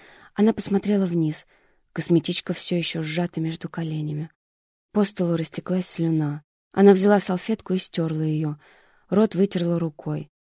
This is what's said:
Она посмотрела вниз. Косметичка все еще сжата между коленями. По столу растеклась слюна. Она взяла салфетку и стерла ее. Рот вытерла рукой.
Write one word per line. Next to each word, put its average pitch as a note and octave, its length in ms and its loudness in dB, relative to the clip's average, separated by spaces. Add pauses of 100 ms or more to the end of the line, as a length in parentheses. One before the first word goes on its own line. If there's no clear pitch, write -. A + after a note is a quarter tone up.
(340)
Она G#3+ 180 4
посмотрела G3+ 520 0
вниз. E3 420 -2 (460)
Косметичка E3+ 600 0
все - 240 -4
еще E3 260 -4
сжата E3 380 -4
между D#3+ 280 -6
коленями. D#3 640 -6 (600)
По G#3 120 2
столу F3 320 0
растеклась F3+ 500 -4
слюна. D#3 560 -2 (300)
Она G3+ 200 10
взяла G3+ 260 4
салфетку F#3+ 560 -4
и F#3 40 0
стерла D#3+ 440 -4
ее. D#3 340 -2 (520)
Рот G#3+ 260 2
вытерла F3 460 0
рукой. D3+ 500 -6 (180)